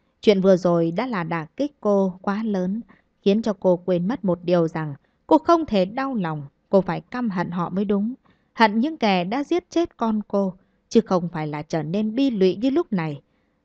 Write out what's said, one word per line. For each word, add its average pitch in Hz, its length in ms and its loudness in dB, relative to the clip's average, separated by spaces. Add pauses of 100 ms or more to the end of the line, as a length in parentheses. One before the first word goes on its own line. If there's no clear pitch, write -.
(220)
Chuyện 196 200 6
vừa 190 160 6
rồi 170 340 2
đã 214 160 -4
là 202 160 -2
đả 165 220 -4
kích 294 360 -6
cô 196 400 0
quá 202 220 -4
lớn, 202 380 -2 (440)
khiến 202 160 2
cho 220 180 -2
cô 180 180 4
quên 175 300 -2
mất 254 180 -4
một 175 180 0
điều 170 240 2
rằng 156 280 -8 (320)
cô 311 100 6
không 330 280 2
thể 196 200 0
đau 262 300 -6
lòng, 160 280 -4 (260)
cô 196 120 4
phải 170 200 -4
căm 247 280 -6
hận 175 220 -4
họ 175 180 -4
mới 202 160 -4
đúng. 208 280 -2 (400)
Hận 220 260 2
những 311 180 -2
kẻ 190 260 0
đã 240 200 -4
giết 339 260 -4
chết 339 280 -2
con 220 300 -2
cô, 196 260 -2 (360)
chứ 226 120 4
không 175 320 -2
phải 156 140 -6
là 151 140 -8
trở 151 220 -6
nên 214 320 -4
bi 277 140 2
lụy 190 260 2
như 226 140 -2
lúc 302 240 -2
này. 160 280 -4 (440)